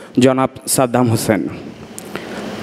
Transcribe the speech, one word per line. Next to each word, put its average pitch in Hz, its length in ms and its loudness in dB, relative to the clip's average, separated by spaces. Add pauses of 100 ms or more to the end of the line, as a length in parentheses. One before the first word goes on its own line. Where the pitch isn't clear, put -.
(200)
জনাব 131 300 6 (180)
সাদ্দাম 123 420 2
হোসেন। 107 380 2 (1160)